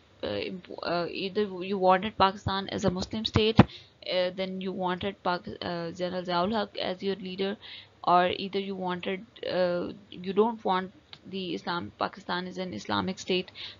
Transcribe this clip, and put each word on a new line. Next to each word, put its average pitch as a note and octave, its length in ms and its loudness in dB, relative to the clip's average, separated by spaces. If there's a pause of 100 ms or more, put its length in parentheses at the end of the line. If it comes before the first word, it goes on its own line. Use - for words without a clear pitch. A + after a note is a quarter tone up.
(240)
uh, - 20 -2
imp-, - 560 -6
uh, F3 260 0
either F#3+ 340 -2
you F#3+ 360 -4
wanted F#3 400 6
Pakistan G3 520 2
as G3+ 140 0
a F#3+ 60 4
Muslim G3+ 340 -2
state, A3 360 6
uh, - 760 0
then F#3+ 260 -4
you F#3+ 120 -4
wanted F#3 500 -2
Pak-, F3+ 260 -2 (140)
uh, E3+ 300 -4
General F3+ 300 -2
Ziaul F3+ 300 2
Haq G#3 260 -2
as F#3 240 -2
your F#3+ 140 0
leader, F#3+ 400 -4 (460)
or F3+ 340 6
either G3 220 -4
you G3 160 -4
wanted, F#3 500 -4 (240)
uh, F3 440 0 (180)
you F3+ 220 -6
don't A3 320 4
want F#3 280 2 (380)
the F3+ 240 -4
Islam, G3 440 -4
Pakistan F#3 500 -4
is F3+ 100 -8
an F#3 160 -6
Islamic G3 460 0
state, F#3 320 0 (280)